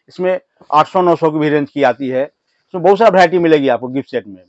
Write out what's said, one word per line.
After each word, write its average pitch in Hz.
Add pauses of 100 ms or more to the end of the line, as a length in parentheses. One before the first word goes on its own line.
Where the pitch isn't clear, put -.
इसमें 185 (340)
आठ 151
सौ 185
नौ 175
सौ 156
की 156
भी 151
रेंज 147
की 139
आती 127
है। 131
इसमें -
बहुत 196
सारा 220
वैरायटी 180
मिलेगी 156
आपको 123
गिफ्ट 131
सेट 107
में, 92